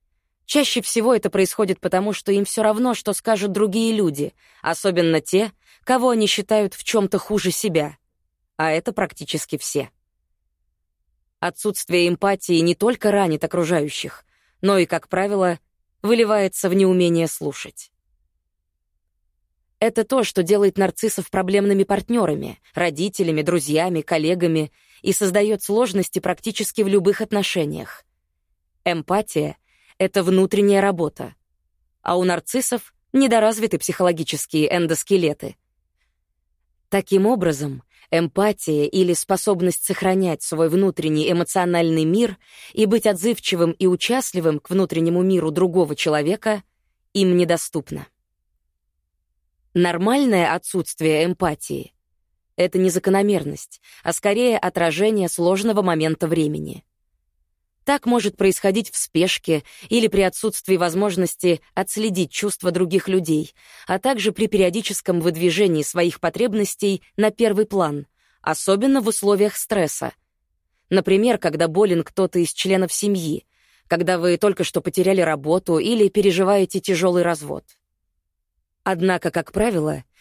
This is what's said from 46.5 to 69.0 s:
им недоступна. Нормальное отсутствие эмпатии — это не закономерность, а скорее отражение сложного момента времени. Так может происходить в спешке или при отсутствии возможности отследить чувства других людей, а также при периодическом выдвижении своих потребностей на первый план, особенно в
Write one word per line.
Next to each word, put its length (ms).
им 240
недоступна. 680
Нормальное 800
отсутствие 680
эмпатии — 720
это 200
не 120
закономерность, 920
а 80
скорее 460
отражение 720
сложного 520
момента 460
времени. 560
Так 200
может 300
происходить 560
в 60
спешке 640
или 200
при 140
отсутствии 540
возможности 880
отследить 580
чувства 400
других 360
людей, 480
а 100
также 360
при 140
периодическом 760
выдвижении 640
своих 360
потребностей 800
на 160
первый 340
план, 420
особенно 580
в 80